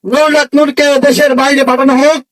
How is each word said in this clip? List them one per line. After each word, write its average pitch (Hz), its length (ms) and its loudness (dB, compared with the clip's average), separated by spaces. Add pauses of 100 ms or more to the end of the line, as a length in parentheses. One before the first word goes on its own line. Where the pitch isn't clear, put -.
নূর 294 260 0
লাকনুরকে 285 680 0
দেশের 277 360 0
বাইরে 269 280 0
পাঠানো 254 320 0
হোক 285 360 0